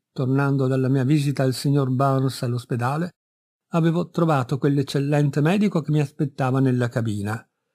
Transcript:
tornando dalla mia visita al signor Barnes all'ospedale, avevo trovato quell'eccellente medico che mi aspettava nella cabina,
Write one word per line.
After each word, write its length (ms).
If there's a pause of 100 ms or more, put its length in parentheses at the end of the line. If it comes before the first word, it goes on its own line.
(100)
tornando 560
dalla 220
mia 160
visita 400
al 100
signor 360
Barnes 520
all'ospedale, 680 (640)
avevo 340
trovato 500
quell'eccellente 840
medico 420
che 100
mi 80
aspettava 580
nella 300
cabina, 600 (260)